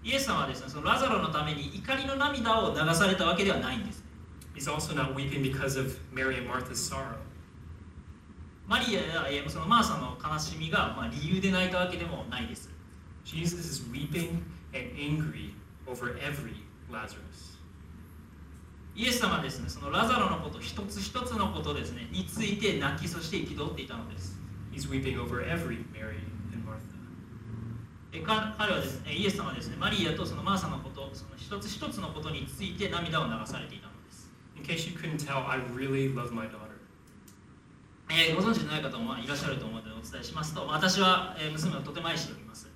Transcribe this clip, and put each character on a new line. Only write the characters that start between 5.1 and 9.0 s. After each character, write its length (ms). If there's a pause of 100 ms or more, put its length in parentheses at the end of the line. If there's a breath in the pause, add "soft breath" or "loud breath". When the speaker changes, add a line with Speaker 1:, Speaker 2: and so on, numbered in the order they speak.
Speaker 2:
weeping 260
because 380
of 180 (160)
Mary 240
and 100
Martha's 280
sorrow. 400 (1500)
Speaker 1:
マ 120
リ 180
ア 40